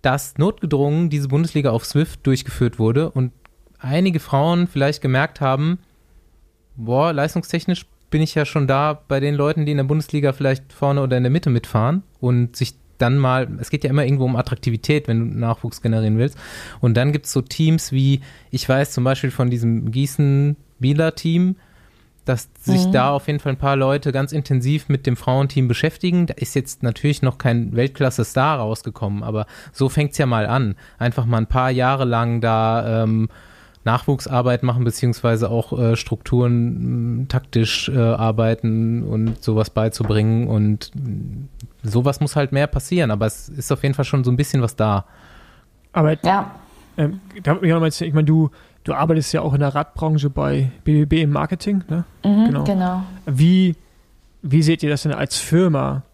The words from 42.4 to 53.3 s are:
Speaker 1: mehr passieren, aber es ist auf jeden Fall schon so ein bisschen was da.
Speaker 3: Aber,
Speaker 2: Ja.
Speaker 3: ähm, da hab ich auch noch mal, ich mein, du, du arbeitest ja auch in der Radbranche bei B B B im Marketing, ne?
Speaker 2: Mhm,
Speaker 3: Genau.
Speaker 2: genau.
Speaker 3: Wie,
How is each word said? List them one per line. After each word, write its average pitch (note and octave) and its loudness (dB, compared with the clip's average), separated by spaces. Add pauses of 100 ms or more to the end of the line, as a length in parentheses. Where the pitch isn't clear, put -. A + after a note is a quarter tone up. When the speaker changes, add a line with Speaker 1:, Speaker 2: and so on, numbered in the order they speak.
Speaker 1:
mehr C#3+ 2
passieren, C#3+ -2
aber G#2+ 0
es - -6
ist C#3+ -10
auf - -4
jeden C#3 0
Fall C3+ -2
schon C3+ 0
so B2 2
ein B2 2
bisschen C#3 0
was A2+ -2
da. G#2 0 (880)
Speaker 3:
Aber, D#3 2
Speaker 2:
Ja. F#3+ 0 (440)
Speaker 3:
ähm, E3 -2 (240)
da C#3+ 0
hab F#3+ -4
ich E3 4
auch E3 2
noch - -
mal, D#3+ 2
ich D#3+ -6
mein, D3+ 4
du, D#3+ 4 (340)
du D3 -4
arbeitest D#3 0
ja D#3+ 0
auch D#3 0
in C#3 2
der C#3+ 0
Radbranche D3 0
bei C#3 0 (140)
B D3+ 4
B D3+ 4
B D#3 2
im C#3+ 2
Marketing, F3 -2
ne? E3+ -2 (180)
Speaker 2:
Mhm, G#3 4
Speaker 3:
Genau. - 0
Speaker 2:
genau. F#3 0 (220)
Speaker 3:
Wie, E3+ 4 (640)